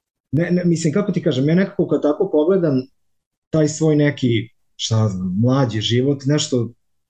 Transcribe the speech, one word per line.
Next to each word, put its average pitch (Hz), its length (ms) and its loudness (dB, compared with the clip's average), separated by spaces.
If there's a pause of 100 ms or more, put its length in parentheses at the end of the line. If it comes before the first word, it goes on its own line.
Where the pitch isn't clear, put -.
(320)
ne, 175 200 0
ne, 175 140 0
mislim, 165 280 0
kako 202 180 -2
ti 165 120 -4
kažem, 139 260 0
ja 165 60 2
nekako 185 320 0
kad 147 140 -2
tako 151 300 0
pogledam 156 500 2 (680)
taj 156 180 2
svoj 156 280 0
neki, 135 540 0 (260)
šta 110 320 0
znam, 92 340 -4
mlađi 123 400 2
život, 127 440 0
nešto, 135 480 -2 (360)